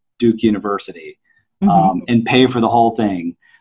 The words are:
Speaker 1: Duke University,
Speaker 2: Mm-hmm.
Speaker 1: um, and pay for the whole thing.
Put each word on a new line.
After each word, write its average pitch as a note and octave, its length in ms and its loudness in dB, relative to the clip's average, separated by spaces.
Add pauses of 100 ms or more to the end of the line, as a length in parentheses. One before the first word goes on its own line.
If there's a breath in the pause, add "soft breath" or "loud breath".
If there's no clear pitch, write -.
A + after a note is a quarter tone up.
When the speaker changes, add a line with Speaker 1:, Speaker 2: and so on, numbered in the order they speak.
(200)
Speaker 1:
Duke A2+ 240 0
University, G2 760 -4 (440)
Speaker 2:
Mm-hmm. G3 80 2
Speaker 1:
um, - 400 2
and A#2 160 2
pay B2+ 220 4
for B2 120 -2
the A2+ 80 0
whole A#2 260 2
thing. F#2 440 -4 (240 soft breath)